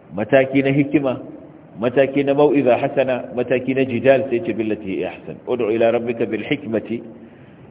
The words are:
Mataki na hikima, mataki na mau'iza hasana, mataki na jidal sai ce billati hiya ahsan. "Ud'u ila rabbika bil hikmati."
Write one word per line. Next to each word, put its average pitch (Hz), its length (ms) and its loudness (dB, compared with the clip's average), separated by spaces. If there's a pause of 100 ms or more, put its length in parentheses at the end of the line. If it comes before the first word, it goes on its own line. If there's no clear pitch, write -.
(140)
Mataki 135 500 2
na 135 80 2
hikima, 139 480 0 (580)
mataki 135 460 2
na 139 100 2
mau'iza 139 420 4
hasana, 131 600 -2
mataki 127 400 -2
na 135 80 2
jidal 127 440 2
sai 117 140 0
ce 113 100 -4
billati 101 440 -4
hiya 85 160 -6
ahsan. - 240 -16 (100)
"Ud'u 117 240 -2
ila 113 220 2
rabbika 117 340 -2
bil 104 160 -4
hikmati." 113 600 -4 (680)